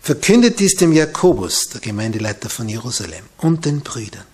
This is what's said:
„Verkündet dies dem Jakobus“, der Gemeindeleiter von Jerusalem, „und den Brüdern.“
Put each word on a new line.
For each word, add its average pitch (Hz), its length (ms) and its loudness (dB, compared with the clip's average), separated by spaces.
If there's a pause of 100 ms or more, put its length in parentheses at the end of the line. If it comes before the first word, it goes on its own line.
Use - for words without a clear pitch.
„Verkündet 226 580 4
dies 190 160 4
dem 170 160 4
Jakobus“, 156 760 2
der - 100 -14
Gemeindeleiter 107 720 -6
von 117 180 -8
Jerusalem, 110 560 -8 (140)
„und 165 260 0
den 147 200 -2
Brüdern.“ - 500 -12